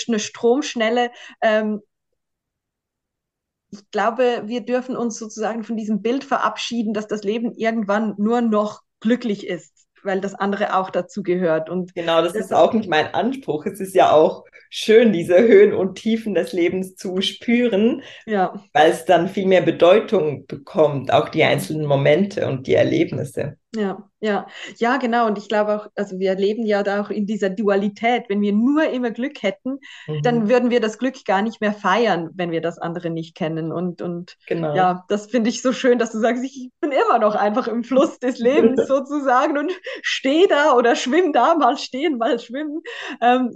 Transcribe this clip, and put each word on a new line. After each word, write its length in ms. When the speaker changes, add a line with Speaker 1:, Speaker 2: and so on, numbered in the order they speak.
Speaker 1:
eine 100
Stromschnelle. 960
Ähm, 400
ich 200
glaube, 560
wir 140
dürfen 360
uns 220
sozusagen 460
von 120
diesem 260
Bild 220
verabschieden, 720
dass 140
das 160
Leben 320
irgendwann 640
nur 220
noch 420
glücklich 460
ist, 260
weil 160
das 140
andere 420
auch 140
dazu 320
gehört. 460
Und 260
Speaker 2:
Genau, 280
das 120
Speaker 1:
das 120
Speaker 2:
ist 80
auch 180
nicht 160
mein 260
Anspruch. 520
Es 140
ist 140
ja 180
auch 320
schön, 420
diese 260
Höhen 360
und 220
Tiefen 380
des 180
Lebens 420
zu 260
spüren, 840
Speaker 1:
Ja. 360
Speaker 2:
weil 200
es 140
dann 220
viel 180
mehr 160
Bedeutung 840
bekommt, 640
auch 160
die 160
einzelnen 420
Momente 600
und 220
die 60
Erlebnisse. 840
Speaker 1:
Ja, 320
ja. 260
Ja, 220
genau. 280
Und 100
ich 120
glaube 260
auch, 220
also 240
wir 160
leben 280
ja 200
da 180
auch 80
in 160
dieser 240
Dualität. 800
Wenn 120
wir 120
nur 360
immer 220
Glück 320
hätten, 380
Speaker 2:
Mhm. 160
Speaker 1:
dann 260
würden 220
wir 100
das 160
Glück 280
gar 180
nicht 180
mehr 120
feiern, 640
wenn 180
wir 80
das 180
andere 320
nicht 240
kennen. 380
Und, 280
und 360
Speaker 2:
Genau. 300
Speaker 1:
ja, 320
das 180
finde 240
ich 100
so 120
schön, 260
dass 140
du 80
sagst, 240
ich 260
bin 120
immer 260
noch 160
einfach 320
im 160
Fluss 380
des 180
Lebens 480
Speaker 2:
<laughs> 0
Speaker 1:
sozusagen 720
und 140
stehe 440
da 300
oder 180
schwimm 380
da, 240
mal 200
stehen, 420
mal 200
schwimmen, 420
ähm, 340